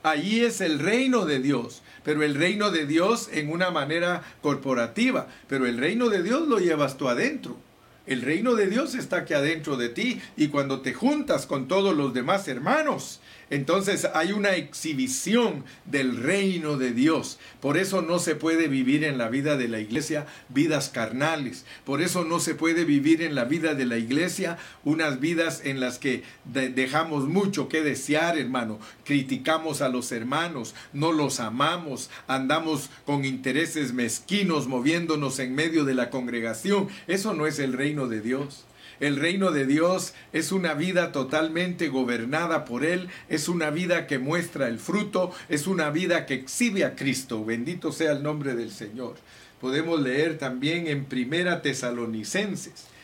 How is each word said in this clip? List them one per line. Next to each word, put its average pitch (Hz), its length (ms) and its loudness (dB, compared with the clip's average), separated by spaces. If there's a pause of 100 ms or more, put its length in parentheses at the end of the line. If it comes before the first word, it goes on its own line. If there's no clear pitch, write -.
allí 185 440 2
es 226 160 -2
el 160 180 2
reino 226 460 2
de 143 160 2
Dios, 127 400 0 (240)
pero 151 180 2
el 147 120 2
reino 202 360 2
de 160 140 0
Dios 175 480 2
en 151 180 -2
una 175 180 2
manera 170 540 0 (180)
corporativa, 139 880 0 (220)
pero 131 160 2
el 120 120 0
reino 214 300 2
de 196 160 2
Dios 269 240 2
lo 233 120 4
llevas 151 360 2
tú 147 140 0
adentro. 123 480 -2 (500)
El 127 140 -2
reino 196 340 2
de 208 120 4
Dios 247 280 0
está 180 220 -2
aquí 170 160 -2
adentro 147 420 0
de 120 140 -2
ti 202 320 -4 (160)
y 151 100 4
cuando 139 320 0
te 131 140 -4
juntas 247 520 2
con 131 220 -2
todos 190 280 4
los 139 180 2
demás 160 340 0
hermanos, 175 720 0 (320)
entonces 165 640 2
hay 165 180 2
una 202 240 2
exhibición 160 1120 0 (180)
del 131 320 0
reino 160 640 2
de 127 160 0
Dios. 139 440 2 (220)
Por 143 180 0
eso 190 240 2
no 165 160 0
se 165 180 0
puede 160 340 2
vivir 135 340 4
en 143 140 0
la 117 100 0
vida 139 300 0
de 123 100 0
la 113 140 -2
iglesia 147 440 -2 (220)
vidas 147 400 2
carnales. 131 800 -2 (180)
Por 139 180 0
eso 175 220 0
no 170 160 0
se 165 160 -2
puede 165 300 2
vivir 147 360 4
en 156 140 -2
la 123 80 2
vida 151 320 0
de 131 100 0
la 117 120 0
iglesia 170 600 -2 (280)
unas 151 340 0
vidas 165 460 0
en 135 160 -2
las 123 180 -4
que 127 240 -2 (220)
de-, 127 240 -2
dejamos 139 580 0
mucho 190 400 2
que 160 140 0
desear, 151 560 0
hermano. 120 420 -2 (240)
Criticamos 143 800 0
a 135 80 2
los 123 240 -4
hermanos, 131 600 -4 (200)
no 151 180 0
los 147 300 0
amamos, 143 680 -2 (180)
andamos 143 640 0 (160)
con 143 200 0
intereses 135 640 -2
mezquinos 143 800 0
moviéndonos 147 720 0
en 127 160 -4
medio 160 280 2
de 135 100 0
la 123 160 0
congregación. 120 800 -2 (200)
Eso 196 260 0
no 151 140 0
es 147 120 -2
el 131 140 0
reino 143 340 0
de 110 140 -2
Dios. 135 420 -4 (380)
El 143 140 2
reino 175 340 2
de 143 160 2
Dios 165 480 2 (180)
es 156 200 0
una 175 240 0
vida 170 360 2
totalmente 160 760 0
gobernada 131 800 0
por 120 200 -2
Él, 180 240 -2 (200)
es 151 200 -2
una 165 220 0
vida 170 340 0
que 139 140 -2
muestra 139 480 -2
el 113 100 -4
fruto, 185 540 -2 (180)
es 143 160 0
una 170 240 0
vida 165 380 0
que 139 80 -2
exhibe 190 500 0
a 131 100 -4
Cristo. 123 480 -4
Bendito 120 480 -4
sea 156 200 0
el 139 100 0
nombre 147 320 -4
del 117 160 -4
Señor. 113 460 -10 (440)
Podemos 156 400 0
leer 143 380 2
también 143 480 -2
en 143 200 -2
Primera 165 580 0
Tesalonicenses, 120 1200 -4 (180)